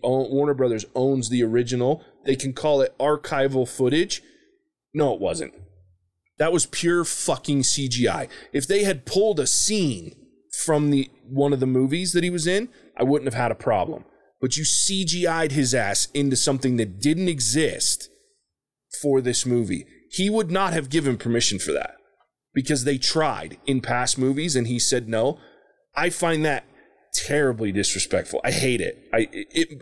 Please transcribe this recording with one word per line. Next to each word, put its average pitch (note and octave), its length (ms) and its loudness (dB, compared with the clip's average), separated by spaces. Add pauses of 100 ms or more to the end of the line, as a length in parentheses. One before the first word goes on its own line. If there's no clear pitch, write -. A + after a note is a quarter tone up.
own, C3 280 0
Warner C#3+ 220 2
Brothers A#2+ 320 0 (100)
owns B2+ 340 2
the B2 140 2
original, B2 600 2 (220)
they C3+ 100 2
can C3 180 -4
call C#3+ 280 2
it - 160 0
archival C3+ 680 0
footage. C#3+ 540 0 (720)
No, C#3+ 200 2
it F2+ 60 -4
wasn't. E2+ 340 -4 (840)
That E3 160 2
was E3+ 120 2
pure E3+ 380 0
fucking - 600 0
C C#3 260 0
G A#2+ 180 2
I. G2+ 220 -4 (240)
If C3 140 -2
they G3+ 160 2
had F#3 220 0
pulled G3 340 2
a B2 80 0
scene C3 680 0 (480)
from D3 280 4
the, C#3 180 2 (200)
one C#3 220 2
of C#3 80 2
the C3 60 0
movies C3+ 480 2
that E3+ 100 2
he F3+ 60 0
was E3+ 180 -2
in, G#3 220 0 (280)
I - 60 0
wouldn't C3+ 280 2
have A2+ 100 -2
had A#2 100 2
a G#2+ 40 -6
problem. - 500 -2 (340)
But B2+ 160 -2
you D#3 80 -4
C G3 400 0
G F3 240 0
I'd E3 240 0
his C3+ 240 2
ass G2+ 380 0
into C#3 240 0
something C3 400 0
that G2+ 240 -4
didn't E3 280 2
exist C3+ 800 -2 (920)
for C#3 180 2
this B2 260 0
movie. A#2+ 400 0 (240)
He G3 200 -2
would G#3 220 0
not F#3+ 200 0
have D#3 180 -4
given C#3 280 0
permission A#2 420 0
for - 140 -4
that - 220 -6 (580)
because C3+ 320 0
they C#3 120 0
tried C#3 680 -2
in C3 160 0
past B2 360 -2
movies C3+ 380 0
and A#2+ 120 0
he A#2+ 120 -2
said A#2+ 300 0
no. A2+ 280 0 (600)
I E3+ 120 0
find E3 360 0
that C#3+ 180 -2 (500)
terribly B2 580 0
disrespectful. - 720 -2
I C3 80 -2
hate B2 300 0
it. - 160 -6 (160)
I, A2+ 180 2
it, C#3 500 -6